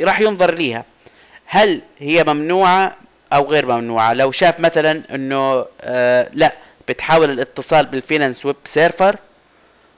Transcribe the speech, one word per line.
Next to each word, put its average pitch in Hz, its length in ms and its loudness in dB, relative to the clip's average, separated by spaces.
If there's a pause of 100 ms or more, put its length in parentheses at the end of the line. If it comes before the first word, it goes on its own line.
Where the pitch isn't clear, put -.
راح 190 160 0
ينظر 185 340 2
ليها 127 320 -6 (600)
هل 196 360 0 (180)
هي 156 240 0
ممنوعة 180 720 0 (380)
أو 143 180 0
غير 143 140 2
ممنوعة. 117 480 0
لو 135 180 0
شاف 170 280 0
مثلا 160 440 0 (120)
إنه، 135 500 -2 (160)
آه، 123 520 0
لا، 156 200 2 (340)
بتحاول 156 440 0
الاتصال 135 540 -2
بالفينانس 135 600 -4
ويب 143 100 -4 (100)
سيرفر 170 500 0 (840)